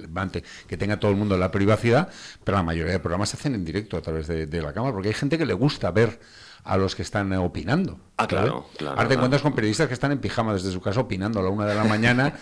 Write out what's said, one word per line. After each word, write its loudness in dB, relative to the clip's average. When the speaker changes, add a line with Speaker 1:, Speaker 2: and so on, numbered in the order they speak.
Speaker 1:
ante-, -4
que -8
tenga -2
todo 2
el 4
mundo 2
la 2
privacidad, 4
pero 2
la 4
mayoría 0
de 0
programas -2
se -8
hacen -2
en -4
directo -4
a -4
través -4
de, -2
de -4
la -6
cámara, -2
porque -2
hay 0
gente 0
que 0
le 2
gusta 0
ver 2
a -2
los 2
que -6
están, -2
eh, 0
opinando, 0
Speaker 2:
Ah, 0
Speaker 1:
¿sabes? 2
Speaker 2:
claro, -6
claro, -6
Speaker 1:
Ahora 0
te 2
Speaker 2:
claro. 2
Speaker 1:
encuentras 4
con 2
periodistas 2
que -4
están 0
en 0
pijama -2
desde 0
su -4
casa 0
opinando -2
a 2
la 2
una 0
de 0
la 2
mañana 4